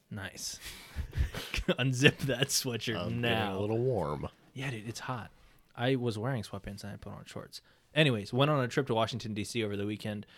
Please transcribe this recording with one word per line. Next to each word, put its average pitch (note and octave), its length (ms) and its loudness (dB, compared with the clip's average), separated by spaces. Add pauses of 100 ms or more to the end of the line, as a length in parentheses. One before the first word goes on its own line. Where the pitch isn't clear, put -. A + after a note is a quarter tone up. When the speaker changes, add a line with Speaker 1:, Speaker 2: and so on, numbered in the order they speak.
(100)
Speaker 1:
Nice. - 480 -8 (540)
<laughs> - 400 -2 (160)
Unzip C3+ 500 6
that C3 300 0
sweatshirt A#2 500 0
Speaker 2:
I'm F2 80 -2
getting A#2 160 -2
Speaker 1:
now. A2 340 2
Speaker 2:
a F#2+ 40 -2
little G#2+ 180 0
warm. D#2 500 0 (240)
Speaker 1:
Yeah, C3+ 180 -4
dude, A2 180 -8
it's A2+ 120 -8
hot. A#2+ 300 -6 (460)
I B2+ 200 2
was A#2+ 200 0
wearing C3 280 0
sweatpants G2 400 -10
and G2+ 80 -10
I - 40 -10
put G2+ 160 -12
on - 120 -14
shorts. - 360 -12 (360)
Anyways, B2 360 4
went C3+ 160 6
on D3 140 4
a B2 60 2
trip C3+ 180 2
to A#2+ 80 2
Washington, A2 400 2
D G#2 80 -2
C A2 220 0
over G2+ 120 -2
the G2+ 100 0
weekend. G#2 380 -4 (140)